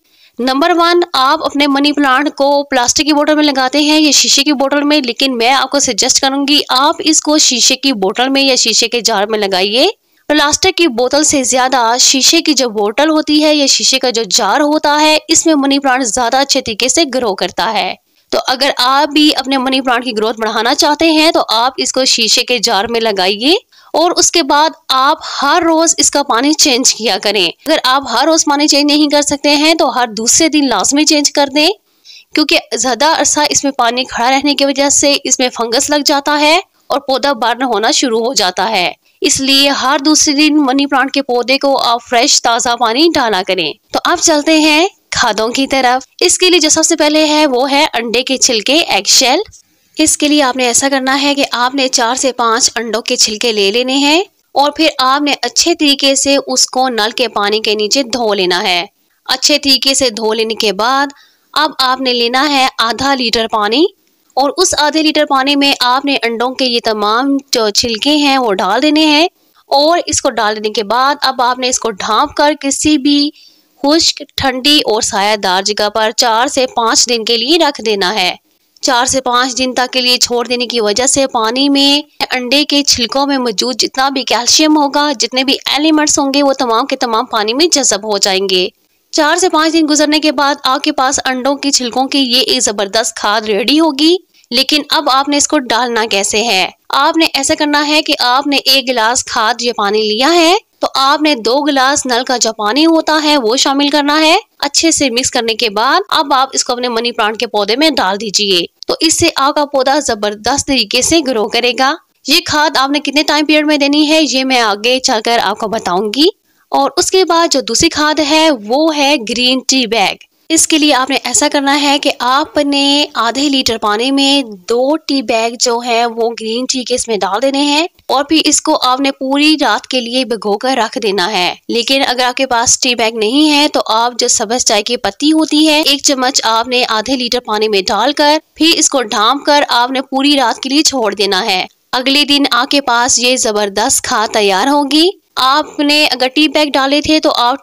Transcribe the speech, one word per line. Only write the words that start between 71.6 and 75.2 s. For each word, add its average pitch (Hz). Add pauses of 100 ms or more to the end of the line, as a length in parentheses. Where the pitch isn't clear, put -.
इसको 254
ढाँप 226
कर 302
किसी 294
भी 285 (520)
खुश्क, 302 (140)
ठंडी 262
और 214
सायादार 196